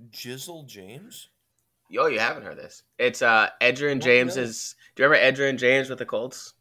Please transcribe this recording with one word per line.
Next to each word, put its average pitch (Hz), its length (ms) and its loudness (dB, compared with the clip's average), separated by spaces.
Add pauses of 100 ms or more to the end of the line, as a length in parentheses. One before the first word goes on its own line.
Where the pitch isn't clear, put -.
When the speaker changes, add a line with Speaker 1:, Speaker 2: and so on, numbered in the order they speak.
(120)
Speaker 1:
Jizzle 135 540 -14
James? 113 640 -20 (600)
Speaker 2:
Yo, 120 160 -2
you 123 140 0
haven't 123 240 -2
heard 85 160 -16
this. - 240 -20 (140)
It's, 123 240 0
uh, 113 280 4 (100)
Edgerrin 135 360 0
Speaker 1:
Not 123 80 -4
Speaker 2:
James 123 340 4
Speaker 1:
really. 123 100 -4
Speaker 2:
is, - 280 -12 (200)
do 127 80 2
you 143 60 6
remember 131 160 6
Edgerrin 135 320 2
James 131 320 2
with 127 100 -10
the 123 60 -8
Colts? - 560 -8